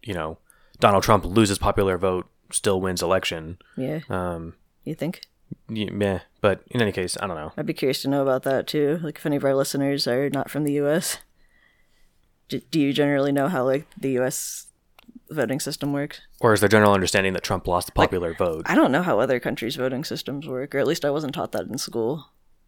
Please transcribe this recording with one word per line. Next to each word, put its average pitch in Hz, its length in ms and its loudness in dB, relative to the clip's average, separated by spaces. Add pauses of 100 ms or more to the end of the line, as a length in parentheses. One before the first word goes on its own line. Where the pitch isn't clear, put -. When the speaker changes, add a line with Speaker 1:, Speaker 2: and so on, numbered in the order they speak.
Speaker 1:
you 104 120 -8
know, 80 240 -6 (400)
Donald 101 240 6
Trump 101 220 4
loses 98 340 4
popular 98 400 0
vote, 92 300 -2 (220)
still 95 300 0
wins 92 220 -2
election. 87 560 -2 (180)
Speaker 2:
Yeah. 143 320 -6
Speaker 1:
Um, 95 460 -4 (300)
Speaker 2:
You 156 100 -8
think? - 280 -6 (460)
Speaker 1:
y-, 110 240 -4
meh. 98 280 0 (200)
But 95 280 2
in 123 120 -2
any 104 120 2
case, 90 280 -4
I 104 60 -4
don't 90 100 -6
know. 151 200 -8
Speaker 2:
I'd 156 100 -6
be 160 80 -4
curious - 280 -2
to 139 60 -4
know 139 140 0
about 135 220 0
that, 135 220 0
too. 151 360 0
Like, 151 160 -8
if - 80 -8
any 147 100 0
of 139 80 -2
our 139 100 2
listeners 139 520 0
are 135 240 0
not 135 200 -4
from 147 140 -2
the 143 100 0
U 143 140 0
S, 160 300 0 (1300)
d-, 135 220 -6
do 160 100 2
you 139 120 2
generally 143 400 2
know 139 160 2
how, 135 160 0
like, 135 220 0 (120)
the 135 140 -2
U 127 120 2
S - 420 -6 (640)
voting 135 300 -2
system 143 320 -4
works? 143 280 -6 (200)
Speaker 1:
Or 117 140 6
is 98 60 4
there 104 80 6
general 107 260 8
understanding 95 400 2
that - 100 -4
Trump 92 240 -4
lost 90 200 0
the - 120 -12
Speaker 2:
Like, 98 80 4
Speaker 1:
popular 85 260 -2
vote? 82 320 -2
Speaker 2:
I 170 80 0
don't 220 180 6
know 156 100 2
how 131 180 2
other 127 180 2
countries' 120 380 -4
voting 131 280 -4
systems 139 440 -8
work, 135 260 -8
or 139 40 0
at 127 80 2
least 156 180 0
I 143 60 0
wasn't 151 240 -2
taught - 180 -6
that 90 140 -4
in 117 120 -8
school. 117 520 -4 (380)